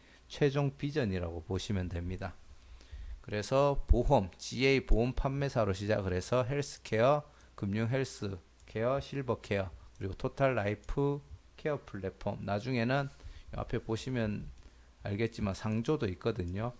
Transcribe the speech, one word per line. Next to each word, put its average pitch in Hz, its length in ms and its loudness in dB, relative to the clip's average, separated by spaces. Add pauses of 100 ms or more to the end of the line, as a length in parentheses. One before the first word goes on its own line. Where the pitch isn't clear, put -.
(280)
최종 143 500 0
비전이라고 95 640 -2
보시면 92 460 -2
됩니다. 87 460 -6 (880)
그래서 135 640 2
보험, 117 500 6
지에이 131 480 2
보험 120 280 6
판매사로 135 600 0
시작을 101 400 0
해서 120 300 2
헬스케어, 135 800 2 (320)
금융 107 320 0
헬스케어, 120 1120 -2
실버케어, 113 680 -2 (280)
그리고 98 160 -4
토탈 131 420 0
라이프 139 640 0 (360)
케어 147 280 -2
플랫폼, 95 560 -6
나중에는 120 680 0 (460)
앞에 113 240 -4
보시면 110 720 -2 (540)
알겠지만 104 500 -2
상조도 117 560 0
있거든요. 101 720 -4